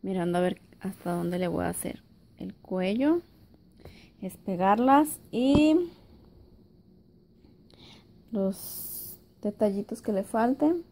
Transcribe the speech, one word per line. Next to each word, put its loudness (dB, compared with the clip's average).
mirando -2
a 2
ver 0
hasta -8
dónde -4
le -2
voy -2
a -2
hacer -10
el -12
cuello. 0
Es -10
pegarlas 2
y 4
los -6
detallitos -2
que -4
le -2
falten. 0